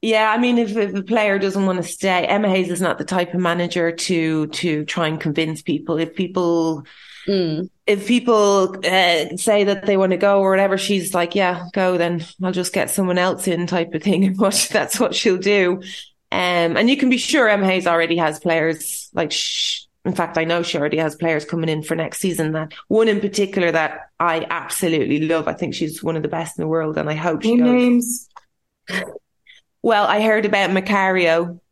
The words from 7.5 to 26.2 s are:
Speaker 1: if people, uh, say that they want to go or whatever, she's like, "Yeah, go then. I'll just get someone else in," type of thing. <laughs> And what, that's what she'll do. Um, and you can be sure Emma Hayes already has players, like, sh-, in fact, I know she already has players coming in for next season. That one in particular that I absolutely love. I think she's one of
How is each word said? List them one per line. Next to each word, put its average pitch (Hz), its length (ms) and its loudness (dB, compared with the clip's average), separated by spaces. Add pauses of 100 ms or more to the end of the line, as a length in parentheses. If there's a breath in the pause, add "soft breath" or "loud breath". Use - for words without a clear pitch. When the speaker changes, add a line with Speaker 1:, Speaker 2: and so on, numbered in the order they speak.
Speaker 1:
if 202 180 0
people, 208 720 4 (100)
uh, 175 520 2
say 208 260 2
that 196 220 -2
they 202 100 2
want 190 160 2
to 180 60 0
go 202 240 4
or 190 80 2
whatever, 190 280 2
she's 190 360 -2
like, 175 220 0
"Yeah, 180 360 0
go 185 260 0
then. 170 280 -2 (180)
I'll 185 80 -2
just 180 220 -4
get - 160 -2
someone 180 280 0
else 185 300 0
in," 175 180 0
type 170 280 -4
of 160 100 -6
thing. 196 220 2
<laughs> - 20 2
And 190 100 -2
what, 202 360 0
that's - 260 -2
what 226 160 0
she'll 185 220 2
do. 190 440 2 (520 loud breath)
Um, 175 420 0
and 226 140 4
you 277 80 4
can 262 120 2
be 247 80 4
sure 262 300 2
Emma 202 180 2
Hayes 185 220 2
already 165 300 2
has 156 240 0
players, 160 720 -2
like, - 180 -2
sh-, - 540 -4 (180)
in 185 100 -2
fact, 170 240 -2
I 160 60 0
know 165 200 0
she 170 140 -4
already 147 200 0
has 156 180 -2
players 156 300 -2
coming 160 240 -4
in 151 120 -2
for 156 140 -4
next 160 240 -6
season. 165 320 -2
That 156 220 -6 (160 loud breath)
one 226 180 4
in 208 140 0
particular 196 500 0
that 156 380 -2 (100)
I 165 300 0
absolutely 160 720 0
love. 156 260 0
I 160 60 -2
think 160 220 -6
she's 156 280 -6
one 165 140 -2
of 156 60 -6